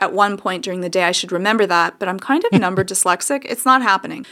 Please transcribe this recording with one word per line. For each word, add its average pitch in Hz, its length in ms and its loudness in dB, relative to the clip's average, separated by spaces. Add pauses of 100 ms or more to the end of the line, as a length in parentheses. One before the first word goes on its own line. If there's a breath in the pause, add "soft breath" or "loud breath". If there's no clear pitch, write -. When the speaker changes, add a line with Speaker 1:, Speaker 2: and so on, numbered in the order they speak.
Speaker 1:
at 190 120 0
one 202 240 2
point 185 280 -6
during 185 160 -6
the 180 80 -4
day, 180 160 0
I 175 80 2
should 180 180 -4
remember 202 360 0
that, 170 340 0
but 190 80 -4
I'm 190 100 -4
kind 285 260 0
of 466 80 -2
Speaker 2:
<laughs> 196 80 6
Speaker 1:
number 190 240 0
dyslexic. 185 600 -2
It's - 200 -8
not 262 160 6
happening. 196 520 -2